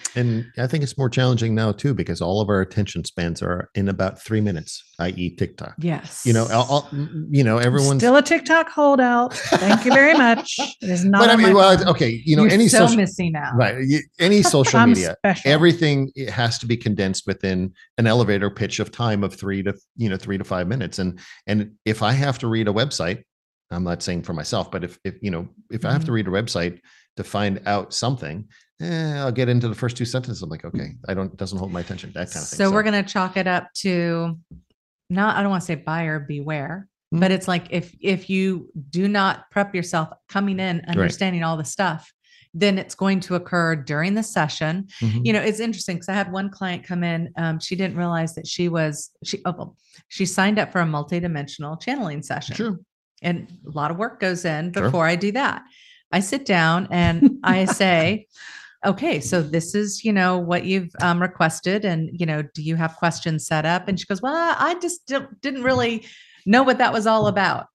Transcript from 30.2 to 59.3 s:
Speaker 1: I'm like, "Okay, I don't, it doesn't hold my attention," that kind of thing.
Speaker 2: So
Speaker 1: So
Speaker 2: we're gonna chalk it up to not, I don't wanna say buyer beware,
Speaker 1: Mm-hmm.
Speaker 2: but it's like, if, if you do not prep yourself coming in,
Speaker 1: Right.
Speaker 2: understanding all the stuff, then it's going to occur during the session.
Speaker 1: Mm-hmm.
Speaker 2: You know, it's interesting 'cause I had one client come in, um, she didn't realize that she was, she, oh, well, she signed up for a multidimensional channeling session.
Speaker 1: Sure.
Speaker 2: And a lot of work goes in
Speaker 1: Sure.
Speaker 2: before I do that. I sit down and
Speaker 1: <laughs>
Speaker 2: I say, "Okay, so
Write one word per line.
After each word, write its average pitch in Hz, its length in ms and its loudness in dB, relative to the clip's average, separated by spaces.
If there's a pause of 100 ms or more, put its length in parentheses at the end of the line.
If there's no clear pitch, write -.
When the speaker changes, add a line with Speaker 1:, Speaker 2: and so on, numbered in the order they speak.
Speaker 1:
I'm - 80 -10
like, 78 160 -12
"Okay, 76 300 -10 (120)
I 95 60 -4
don't, 95 180 -4
it - 60 -20
doesn't 95 200 -8
hold 92 140 -8
my 87 80 -6
attention," 87 340 -12
that 87 180 -8
kind 76 100 -10
of - 80 -12
thing. - 80 -10
Speaker 2:
So 196 80 2
Speaker 1:
So 190 60 4
Speaker 2:
we're 214 100 2
gonna 208 200 0
chalk 185 360 -4
it 185 80 -2
up 180 300 -2
to 170 600 -2 (720)
not, 196 280 0
I - 60 0
don't 202 80 0
wanna 185 120 0
say 170 140 -4
buyer 156 440 -4
beware, 147 680 -8 (260)
Speaker 1:
Mm-hmm. 165 60 2
Speaker 2:
but 185 100 4
it's 185 160 0
like, 175 240 -2
if, 170 300 -6
if 190 300 -2
you 190 400 -2 (180)
do 180 180 -2
not 202 440 -2
prep 202 240 -2
yourself 170 340 -2 (220)
coming 196 300 -2
in, 180 180 -4
Speaker 1:
Right. - 100 -10
Speaker 2:
understanding 175 540 0
all 165 160 -2
the 156 60 -6
stuff, 170 460 -4 (440)
then 190 240 2
it's - 160 -10
going 196 260 0
to 180 140 -4
occur 170 420 0
during 151 380 -2
the 220 80 0
session. 170 680 -4 (140)
Speaker 1:
Mm-hmm. 113 220 0
Speaker 2:
You 226 100 2
know, 208 80 2
it's 214 180 -2
interesting 196 380 -6
'cause - 100 -10
I 190 60 -4
had 196 180 -2
one 190 160 -6
client 180 360 -8
come 175 200 -4
in, 170 320 -4
um, 165 240 -2
she - 160 -8
didn't 180 220 -4
realize 165 380 -4
that 156 100 -12
she 175 220 -4
was, 160 420 -4 (140)
she, - 200 -8
oh, 180 120 -4
well, - 200 -16 (320)
she - 160 -6
signed 202 340 2
up - 140 -2
for 185 80 0
a 170 60 0
multidimensional 151 920 -6
channeling 190 420 -6
session. - 340 -8
Speaker 1:
Sure. 208 220 -4 (420)
Speaker 2:
And 170 260 -4 (200)
a - 40 -14
lot 147 200 -4
of 170 80 -6
work 233 200 -6
goes 185 280 -4
in 160 260 -4
Speaker 1:
Sure. 185 120 -2
Speaker 2:
before 160 220 2
I 170 100 2
do 202 160 -2
that. - 300 -2 (500)
I 185 80 2
sit 269 260 -4
down 170 440 4
and 170 500 4
Speaker 1:
<laughs> - 40 -10
Speaker 2:
I 185 220 4
say, 185 600 2 (600)
"Okay, 196 340 0
so 170 220 0